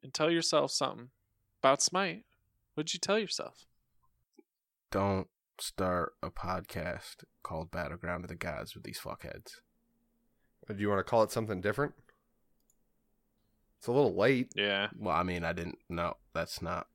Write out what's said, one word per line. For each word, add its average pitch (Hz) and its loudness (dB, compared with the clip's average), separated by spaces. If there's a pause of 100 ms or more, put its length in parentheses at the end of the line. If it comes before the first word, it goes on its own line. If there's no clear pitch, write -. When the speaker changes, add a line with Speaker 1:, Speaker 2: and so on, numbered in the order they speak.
Speaker 1:
and 135 -14
tell 160 4
yourself 160 2
something 127 -2 (520)
about 135 6
Smite, 185 0 (520)
what'd 151 -4
you 180 -6
tell 208 2
yourself? - -6 (1300)
Speaker 2:
Don't 98 2 (320)
start 90 0 (100)
a - -4
podcast - -6 (180)
called 82 -6
Battleground 87 -6
of 87 -12
the 87 -10
Gods - -6
with - -16
these - -10
fuckheads. - -12 (1120)
Speaker 3:
Do 101 -6
you 104 2
wanna 98 4
call 113 6
it 104 2
something 107 -2
different? 104 0 (1800)
It's - -8
a 120 0
little 120 4
late. 123 4
Speaker 1:
Yeah. 101 2 (100)
Speaker 2:
Well, 95 -2
I 85 4
mean, 87 -2
I 85 0
didn't. 87 -6 (100)
No, 85 -2 (180)
that's - -4
not. 85 -6